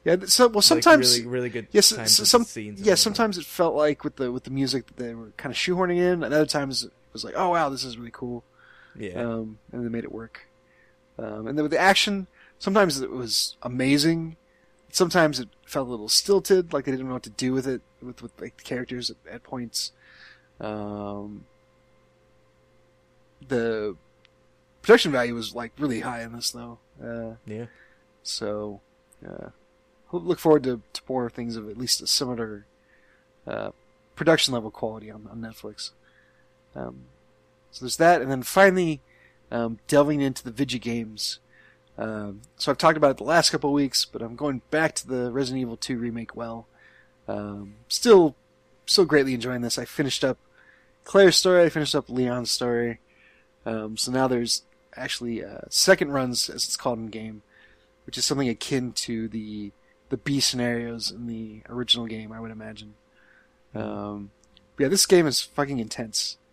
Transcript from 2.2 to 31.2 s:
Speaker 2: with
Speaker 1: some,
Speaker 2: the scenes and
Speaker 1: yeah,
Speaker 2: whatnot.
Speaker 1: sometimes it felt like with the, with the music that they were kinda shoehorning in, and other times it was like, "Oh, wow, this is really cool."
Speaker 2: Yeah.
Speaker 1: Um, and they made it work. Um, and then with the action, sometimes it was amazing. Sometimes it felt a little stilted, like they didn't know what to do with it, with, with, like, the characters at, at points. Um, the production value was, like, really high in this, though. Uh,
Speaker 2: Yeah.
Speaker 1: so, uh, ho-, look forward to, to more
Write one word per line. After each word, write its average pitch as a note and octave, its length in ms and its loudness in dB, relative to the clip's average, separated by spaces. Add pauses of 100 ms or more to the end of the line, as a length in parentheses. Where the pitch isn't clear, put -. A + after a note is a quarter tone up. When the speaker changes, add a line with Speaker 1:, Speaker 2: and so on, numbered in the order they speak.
Speaker 2:
with G#3+ 80 2
Speaker 1:
some, A#3+ 140 6
Speaker 2:
the - 40 -4
scenes G#2 320 -12
and G3+ 60 -10
Speaker 1:
yeah, G#3 60 6
Speaker 2:
whatnot. F3+ 80 4
Speaker 1:
sometimes G#3+ 380 2
it D#3 80 -10
felt E3 300 0
like D3+ 300 0
with D3 100 -6
the, B2+ 160 -4
with B2+ 140 -8
the B2 60 -12
music C3+ 360 -2
that - 100 -20
they A#2+ 160 -10
were A2+ 240 -16
kinda C#3 180 -10
shoehorning F3+ 420 0
in, F3+ 260 2
and B2 100 -2
other D3+ 120 6
times C3+ 400 -4
it - 60 -18 (220)
was A2+ 120 -12
like, - 120 -12
"Oh, F#3 120 2
wow, E3 200 2
this C3 140 -6
is A#2+ 140 -10
really A#2+ 140 -14
cool." A#2+ 320 -10 (540)
Speaker 2:
Yeah. F#2+ 240 -10
Speaker 1:
Um, A2+ 380 -6 (140)
and A#2+ 120 -8
they A#2 40 -6
made A2+ 160 -6
it - 60 -14
work. - 360 -16 (720)
Um, A2 280 -10
and C#3 100 -4
then D3+ 60 2
with D3 80 -2
the - 80 2
action, G3 480 4 (320)
sometimes F#3+ 420 4
it B2 100 -6
was A#2 500 -4
amazing. C#3+ 760 2 (520)
Sometimes D#3+ 520 2
it G#2+ 80 -12 (160)
felt B2+ 240 -6
a - 20 -8
little G#2+ 160 -8
stilted, F#3 640 4
like C#3+ 140 -2
they C#3 60 0
didn't C3 160 -4
know B2+ 60 -6
what B2 100 -6
to A#2 60 -16
do B2+ 220 -2
with C3 160 -2
it, B2+ 140 -4 (200)
with, A#2+ 220 -16
with, A#2 160 -16
like, A2 160 -14
the - 80 -20
characters B2 480 -8
at, - 60 -20 (120)
at A#2+ 140 -16
points. - 480 -8 (680)
Um, G#2 840 -10 (2000)
the A2+ 480 -2 (840)
production G3 300 6
value A#2+ 240 0
was, A2 180 -8
like, A#2 240 -10
really A2+ 240 -2
high A#2 200 -8
in A2+ 120 -12
this, A#2+ 180 -6
though. A#2+ 280 -16 (240)
Uh, A#2 320 -10 (100)
Speaker 2:
Yeah. A2 200 -10 (580)
Speaker 1:
so, G#2 580 -8 (460)
uh, G1+ 220 -14 (580)
ho-, F3 100 -8
look E3+ 220 -2
forward D3+ 240 6
to, B2 180 -4 (120)
to - 140 -12
more B2 220 -2